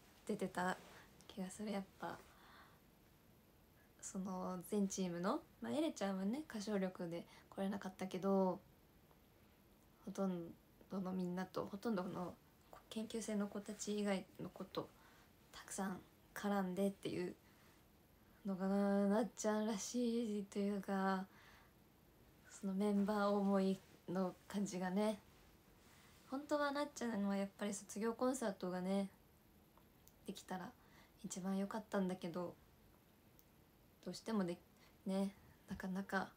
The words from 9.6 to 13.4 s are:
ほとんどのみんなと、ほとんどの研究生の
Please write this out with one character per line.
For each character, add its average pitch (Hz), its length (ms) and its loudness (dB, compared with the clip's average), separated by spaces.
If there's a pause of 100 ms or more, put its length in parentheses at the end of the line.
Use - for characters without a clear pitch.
ほ 190 60 -10
と 196 160 0
ん 175 220 -2 (420)
ど 196 100 -4
の 185 120 -2
み 185 120 0
ん 175 120 -2
な 185 100 -2
と、 - 240 -4
ほ 202 60 -8
と 233 160 -2
ん - 20 2
ど 180 80 0
の 180 320 -4 (560)
研 220 160 -4
究 226 160 -4
生 214 140 -2
の 202 100 2